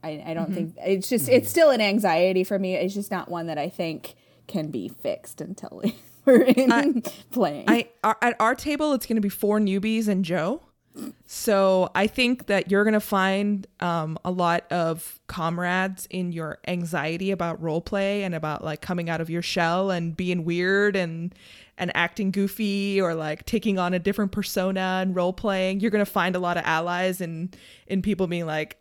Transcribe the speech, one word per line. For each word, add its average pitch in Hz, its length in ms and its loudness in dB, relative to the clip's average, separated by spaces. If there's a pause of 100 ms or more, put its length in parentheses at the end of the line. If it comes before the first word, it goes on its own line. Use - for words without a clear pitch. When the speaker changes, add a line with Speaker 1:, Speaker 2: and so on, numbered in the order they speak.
Speaker 1:
I, 156 200 -8
I 165 100 -6
don't 165 160 -2
Speaker 2:
Mm-hmm. 190 40 -2
Speaker 1:
think, 170 240 -4
it's 190 300 0
just, 214 160 2
Speaker 3:
Mm-hmm. 247 100 6
Speaker 1:
it's - 160 4
still 320 200 8
an 240 100 4
anxiety 185 640 4
for 196 160 -2
me. 185 160 -2
It's 185 180 -2
just 202 160 -6
not 185 180 -6
one 170 200 -6
that 156 100 -4
I 147 100 -4
think 165 460 -6 (320)
can 156 240 -4
be 110 160 -6
fixed - 540 -8
until - 420 -12 (220)
<laughs> - 200 -20
we're 254 180 8
in 254 280 6
Speaker 2:
I, 247 320 2 (300)
Speaker 1:
playing. 156 340 0
Speaker 2:
I, 233 220 2 (160)
our, 220 180 2
at 240 160 2
our 226 160 4
table, 294 380 -2
it's 247 120 -2
gonna 226 160 0
be 202 80 0
four 208 300 0
newbies 214 480 0
and 196 180 2
Joe. 175 380 -2 (640)
So 190 680 2
I 202 100 4
think 247 400 2
that 190 240 0
you're 202 140 4
gonna 214 160 4
find, 196 640 0 (140)
um, 165 440 -2
a 185 60 -2
lot 175 400 0
of 165 560 -4
comrades 180 840 -2
in 180 200 -4
your 165 280 -8 (100)
anxiety 175 640 -2
about 170 280 -4
roleplay 196 600 -2
and 180 160 -4
about, 156 260 -4
like, 156 180 -6
coming 175 300 -4
out 160 100 -2
of 160 80 -6
your 170 140 -4
shell 180 480 0
and 170 260 -4
being 180 280 -2
weird 190 500 2
and, 170 400 -4 (420)
and 180 200 -4
acting 180 340 0
goofy 196 680 0
or, 170 140 0
like, 156 320 -6
taking 202 320 0
on 180 160 0
a 180 40 0
different 196 320 0
persona 190 720 -2
and 185 140 0
role-playing. 185 640 0
You're 220 100 0
gonna 202 160 2
find 185 300 0
a 180 40 -2
lot 175 160 0
of 175 80 -2
allies 175 560 0
in, 165 300 -6 (380)
in 190 120 0
people 185 280 0
being 170 180 -4
like 156 340 -6